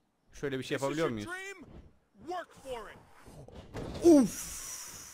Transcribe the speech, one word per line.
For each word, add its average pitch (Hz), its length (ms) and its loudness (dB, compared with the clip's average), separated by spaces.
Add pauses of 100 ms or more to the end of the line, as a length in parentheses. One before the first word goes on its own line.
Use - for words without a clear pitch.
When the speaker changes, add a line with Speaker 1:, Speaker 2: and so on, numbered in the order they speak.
(320)
Speaker 1:
şöyle 135 260 -4
bir 123 60 -4
şey 135 140 -2
Speaker 2:
This 127 100 -2
is 143 100 -2
Speaker 1:
yapabiliyor 160 100 4
Speaker 2:
your 127 40 0
Speaker 1:
muyuz? 104 160 -4
Speaker 2:
dream. 381 420 -10 (500)
Work 320 420 -10
for 233 280 -8
it. 139 80 -18 (1040)
Speaker 1:
Uf! 294 560 8 (540)